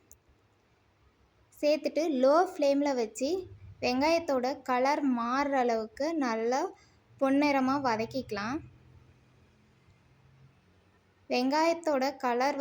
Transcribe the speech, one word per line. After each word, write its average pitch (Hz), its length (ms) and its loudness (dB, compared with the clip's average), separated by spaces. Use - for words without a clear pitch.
சேர்த்துட்டு 294 420 0
லோ 277 140 6
ஃப்ளேம்ல 285 480 2
வச்சு 254 300 -4
வெங்காயத்தோட 269 600 0
கலர் 269 320 2
மாறுற 269 460 -2
அளவுக்கு 226 440 -2
நல்லா 233 360 -2
பொன்னிறமா 277 560 2
வதக்கிக்கலாம். 226 720 -4
வெங்காயத்தோட 285 840 0
கலர் 254 440 0